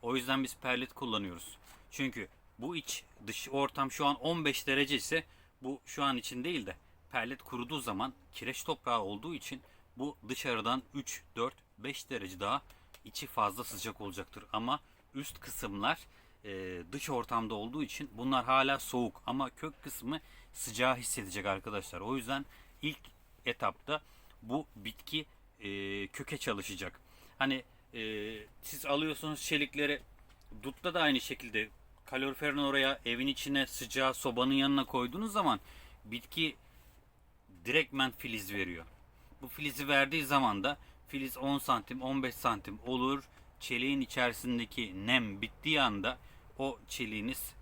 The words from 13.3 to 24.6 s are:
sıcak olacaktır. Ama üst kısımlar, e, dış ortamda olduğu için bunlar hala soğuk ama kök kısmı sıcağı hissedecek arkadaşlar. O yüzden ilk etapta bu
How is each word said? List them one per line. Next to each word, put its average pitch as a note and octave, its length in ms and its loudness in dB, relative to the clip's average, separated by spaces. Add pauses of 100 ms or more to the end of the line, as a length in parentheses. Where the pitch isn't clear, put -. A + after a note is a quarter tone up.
sıcak A2 380 -6
olacaktır. G2 520 -8
Ama A#2+ 260 2 (360)
üst C#3 240 -8
kısımlar, A2 600 -2 (460)
e, F#2+ 360 -6 (100)
dış C#3+ 180 -4
ortamda A#2 460 0
olduğu A#2 280 -2
için - 300 -6
bunlar B2 320 2
hala C3+ 340 6
soğuk B2 460 -2
ama C3 240 0
kök - 340 -10
kısmı C#3+ 360 -6 (340)
sıcağı B2 420 2
hissedecek G2+ 500 -4
arkadaşlar. G2 540 -2
O A2 160 -2
yüzden C3+ 300 -2 (360)
ilk D3 180 -4 (460)
etapta B2 560 -2 (400)
bu B2+ 240 0 (100)